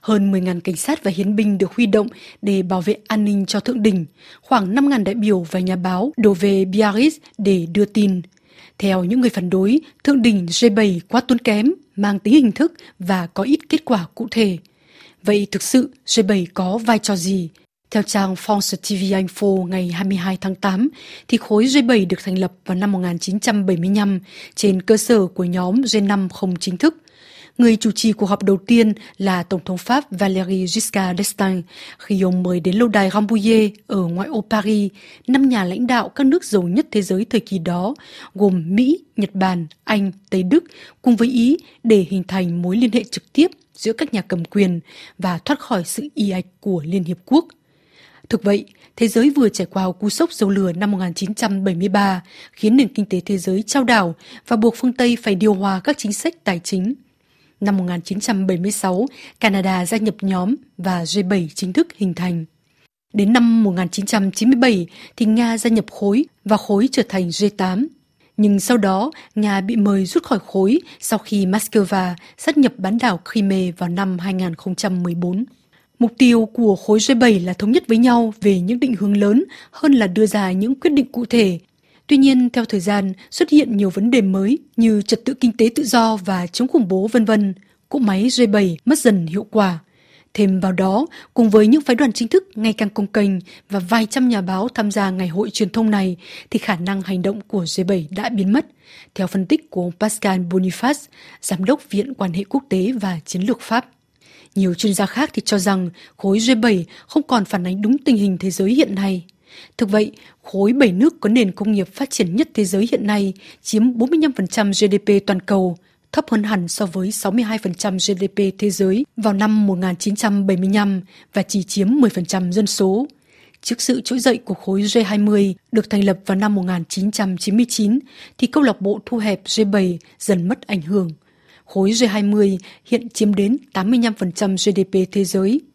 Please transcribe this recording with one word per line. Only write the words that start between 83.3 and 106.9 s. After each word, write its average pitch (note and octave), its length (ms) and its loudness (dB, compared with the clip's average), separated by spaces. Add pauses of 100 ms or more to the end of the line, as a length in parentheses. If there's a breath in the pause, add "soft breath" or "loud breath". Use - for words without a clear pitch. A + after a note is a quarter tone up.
xuất - 180 -2
hiện A#3+ 280 4
nhiều G3 120 2
vấn G3+ 220 0
đề B3 100 4
mới G3 380 0 (180)
như A3 240 4
trật - 240 -2
tự C4+ 80 -4
kinh A#3+ 240 2
tế A3+ 180 4
tự D4 80 0
do A3+ 320 2
và F#3 320 -4
chống B3 200 -4
khủng C4 200 2
bố, F#3+ 200 0
vân A3+ 180 2
vân. G#3 280 2 (360 soft breath)
Cỗ D4 100 -4
máy G3+ 380 2
G A#3+ 140 4
bảy G3 340 2
mất D4 140 2
dần F#3+ 280 2
hiệu G3 240 -8
quả. F#3 280 0 (540 soft breath)
Thêm F#3+ 260 2
vào F#3+ 120 0
đó, F#3+ 340 0 (280 loud breath)
cùng A#3 160 4
với G#3+ 180 6
những D4 140 6
phái B3+ 140 0
đoàn B3 180 2
chính A#3 140 -4
thức F#4+ 160 2 (120)
ngày A3 180 -2
càng G#3+ 160 -2
cồng G3+ 180 -4
kềnh G3 320 0 (300 loud breath)
và G3 100 -4
vài G#3+ 300 -2
trăm B3+ 200 0
nhà G#3+ 120 0
báo F#3+ 340 -4
tham G#3 160 -2
gia G3 180 0
ngày F#3 180 -4
hội F3+ 220 -4
truyền G#3 200 -4
thông A3+ 220 0
này, F#3+ 260 0 (320 loud breath)
thì A#3 100 -2
khả G3+ 160 -2
năng F#3+ 260 -6
hành F3+ 200 -4
động G3 260 -4
của F#3 180 -4 (120)
G F#3+ 100 -2
bảy F3+ 240 -2
đã G3 180 -6
biến G3 240 0
mất, C#4 120 0 (500 soft breath)
theo F#3 120 -4
phân F#3+ 180 -4
tích - 240 -2
của F#3 120 -6
ông F3 180 -4
Pascal G3+ 400 -2
Boniface, F#3 640 -2 (360 loud breath)
giám F#3 240 -4
đốc C#4+ 240 0
Viện G#3 240 -6
Quan F#3 200 -6
hệ G3 100 -4
Quốc C4+ 260 -4
tế F#3+ 220 0 (100)
và F3+ 240 -6
Chiến F3+ 160 -6
lược G#3+ 200 -2
Pháp. A#3 240 -2 (720 soft breath)
Nhiều F#3 180 0
chuyên G3 200 -2
gia G3 120 0
khác C4+ 280 -4
thì G3+ 120 -4
cho G3+ 140 0
rằng F#3 300 -2 (280 loud breath)
khối G3 220 0
G A#3 120 0 (100)
bảy G#3 240 2 (220 loud breath)